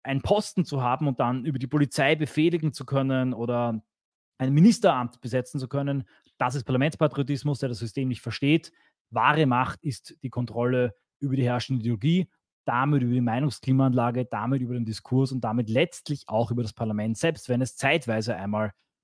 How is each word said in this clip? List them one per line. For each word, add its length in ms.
einen 180
Posten 420
zu 180
haben 260
und 120
dann 240
über 140
die 80
Polizei 480
befehligen 580
zu 140
können 480
oder 480
ein 160
Ministeramt 640
besetzen 380
zu 100
können. 360
Das 160
ist 80
Parlamentspatriotismus, 960
der 100
das 100
System 300
nicht 120
versteht. 520
Wahre 360
Macht 360
ist 400
die 80
Kontrolle 640
über 160
die 100
herrschende 360
Ideologie, 500
damit 380
über 100
die 80
Meinungsklimaanlage, 1080
damit 360
über 120
den 100
Diskurs 480
und 100
damit 260
letztlich 600
auch 240
über 100
das 100
Parlament, 460
selbst 300
wenn 120
es 160
zeitweise 600
einmal 360